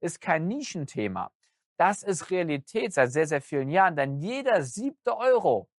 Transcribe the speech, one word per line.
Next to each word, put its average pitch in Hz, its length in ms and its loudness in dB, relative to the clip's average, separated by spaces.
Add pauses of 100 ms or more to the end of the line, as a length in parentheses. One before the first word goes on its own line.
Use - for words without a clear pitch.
ist - 200 -6
kein 160 260 0
Nischenthema. 139 840 -6 (460)
Das 190 240 2
ist 196 280 -4
Realität 180 600 -2
seit 127 180 4
sehr, 151 160 2
sehr 147 140 0
vielen 139 300 -4
Jahren, 180 260 4
denn 139 240 -2
jeder 233 420 0
siebte 226 540 -4
Euro, 214 640 2